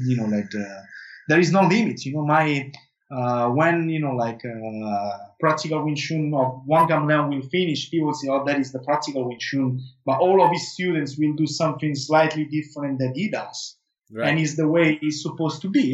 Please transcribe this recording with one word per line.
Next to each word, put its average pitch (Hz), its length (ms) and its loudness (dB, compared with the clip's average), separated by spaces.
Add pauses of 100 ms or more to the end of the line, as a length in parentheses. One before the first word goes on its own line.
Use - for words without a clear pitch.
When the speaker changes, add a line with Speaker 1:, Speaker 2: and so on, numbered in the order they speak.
Speaker 1:
you 127 100 2
know, 110 100 -2
like, 104 280 -2
uh, 101 260 -8 (480)
there 160 120 6
is 165 100 4
no 196 120 6
limit. 185 420 2
You 135 100 -6
know, 151 100 -2
my, 151 460 2 (400)
uh, 123 400 0
when, 165 380 2
you 160 100 0
know, 147 160 0
like, 117 300 -2
uh, 107 720 -6 (220)
practical 156 440 0
Wing 147 120 -2
Chun 156 380 -2
of - 300 0
Wang 160 240 4
Gamliang 151 420 2
will 131 180 -6
finish, 175 420 -2
people 156 180 0
will 151 60 -2
say, 139 140 -6
"Oh, 135 180 0
that 143 140 2
is 127 100 -4
the 131 80 -8
practical 139 480 -2
Wing 120 140 -8
Chun." 131 400 -2 (260)
But 135 140 0
all 190 240 6
of - 80 6
his - 200 -6
students 156 460 -2
will 151 160 2
do 151 140 0
something 151 480 -2
slightly 156 480 2
different 143 560 -4
that 127 160 -2
he 196 120 -2
does. - 480 -10 (380)
Speaker 2:
Right. 117 140 -2
Speaker 1:
And 156 100 2
it's 156 180 0
the 160 120 2
way 160 320 4
it's 151 220 -2
supposed 160 400 -4
to 190 80 -4
be, 269 120 4 (120)